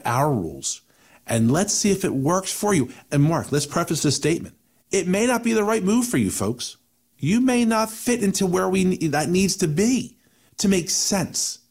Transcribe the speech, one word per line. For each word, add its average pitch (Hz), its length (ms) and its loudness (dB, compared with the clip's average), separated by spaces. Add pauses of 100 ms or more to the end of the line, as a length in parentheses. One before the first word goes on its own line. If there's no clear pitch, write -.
our 135 280 2
rules. 78 480 -6 (460)
And 113 240 2
let's 190 220 0
see 208 180 2
if 190 120 0
it 160 100 -2
works 165 380 0
for 208 220 -2
you. 143 180 0 (200)
And 143 120 4
Mark, 151 280 0
let's 143 140 0
preface 170 360 -2
this 147 140 2
statement. 151 400 -2 (360)
It 185 160 0
may 196 180 2
not 240 180 0
be 226 100 0
the 214 100 2
right 214 200 0
move 226 240 2
for 170 100 -2
you 98 120 2
folks. - 480 -4 (400)
You 190 220 0
may 247 240 2
not 220 260 0
fit 240 320 -2
into 196 240 0
where 185 220 0
we 185 160 2
ne-, 180 240 0
that 147 220 0
needs 185 280 2
to 175 100 0
be 208 500 0 (400)
to 208 100 0
make 185 220 2
sense. - 720 -4 (120)